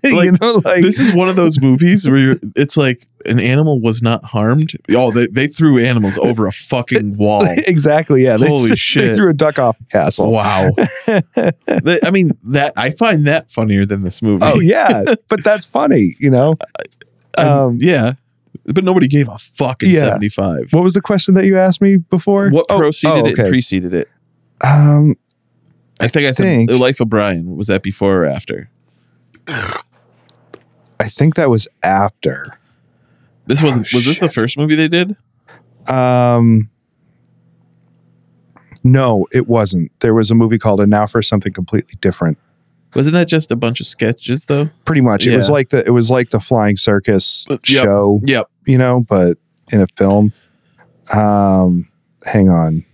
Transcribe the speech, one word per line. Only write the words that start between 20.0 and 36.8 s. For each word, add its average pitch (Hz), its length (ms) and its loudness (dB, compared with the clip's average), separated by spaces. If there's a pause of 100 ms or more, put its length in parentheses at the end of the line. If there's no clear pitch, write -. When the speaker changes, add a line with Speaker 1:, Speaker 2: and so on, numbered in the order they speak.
Speaker 2:
seventy-five. 104 680 -4
Speaker 1:
What 165 80 4
was 180 140 0
the 196 60 -2
question 190 340 0
that 190 100 2
you 190 100 2
asked 185 280 0
me 196 140 4
before? 196 520 0
Speaker 2:
What 156 200 2
Speaker 1:
Oh, 151 100 2
Speaker 2:
proceeded 151 480 0
Speaker 1:
oh, - 20 2
Speaker 2:
it, - 100 -2
Speaker 1:
okay. 101 100 2
Speaker 2:
preceded 95 440 -2
it? - 160 -4 (520)
Speaker 1:
Um, 147 560 2 (840)
Speaker 2:
I 117 60 -2
think 143 180 -2
I 139 40 0
Speaker 1:
I - 20 -2
Speaker 2:
said 127 140 -2
Speaker 1:
think 117 260 2
Speaker 2:
The 127 80 2
Life 127 200 0
of 113 100 -2
Brian. 92 460 -4
Was 104 120 -8
that 98 160 -2
before 95 400 -2
or - 20 0
after? - 460 -8 (760)
Speaker 1:
I - 1600 -14
think 156 280 -2
that 147 160 0
was 110 160 0 (160)
after. - 760 -4 (880)
Speaker 2:
This 139 160 -2
wasn't, 127 320 0
Speaker 1:
Oh, 123 40 0
Speaker 2:
was 120 80 0
this 151 140 -2
the 180 80 -2
Speaker 1:
shit. - 60 -4
Speaker 2:
first 120 240 -4
movie 151 180 0
they 156 120 0
did? 180 280 -2 (720)
Speaker 1:
Um, 123 840 2 (2000)